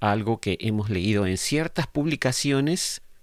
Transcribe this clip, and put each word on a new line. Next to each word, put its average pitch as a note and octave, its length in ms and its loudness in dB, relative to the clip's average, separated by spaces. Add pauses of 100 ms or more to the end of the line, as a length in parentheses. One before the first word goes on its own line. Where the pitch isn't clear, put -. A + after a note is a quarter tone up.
algo G#2+ 400 2
que F#2+ 200 -2
hemos G#2+ 280 0
leído G2+ 380 2
en F#2 100 2
ciertas - 500 -2
publicaciones C#3+ 1160 0 (200)